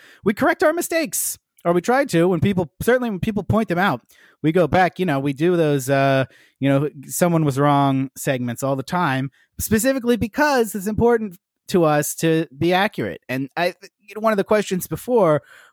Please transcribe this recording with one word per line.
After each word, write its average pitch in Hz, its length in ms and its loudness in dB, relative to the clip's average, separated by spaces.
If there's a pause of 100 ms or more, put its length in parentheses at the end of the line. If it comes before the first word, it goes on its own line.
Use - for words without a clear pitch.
(240)
we 214 100 0
correct 311 300 0
our 311 80 4
mistakes, 330 640 -4 (260)
or 175 80 2
we 175 80 2
try 262 260 0
to, 170 200 2
when 180 140 0
people, 185 320 0 (100)
certainly 247 260 2
when 185 120 -6
people 208 240 -4
point 208 240 0
them 170 100 -2
out, 175 220 0 (420)
we 151 80 2
go 165 160 4
back, 175 320 2
you 185 80 -2
know, 139 140 0
we 143 120 -2
do 165 240 0
those, 147 320 0
uh, 135 360 2 (340)
you 135 100 0
know, 139 220 2 (160)
"someone 170 380 0
was 135 120 0
wrong" 139 600 2
segments 123 480 -4
all 139 100 -2
the 135 80 -4
time, 143 480 -2 (300)
specifically 240 560 0
because 240 580 0
it's 196 140 -6
important 220 500 0 (300)
to 175 160 4
us 151 320 0
to 160 300 0 (120)
be 170 140 0
accurate. 180 560 -2
And 131 280 -6
I, 180 180 -2 (260)
you - 160 -20
know, 214 40 -8
one 220 120 2
of 202 60 0
the 190 60 -2
questions 196 440 0
before 165 540 2 (300)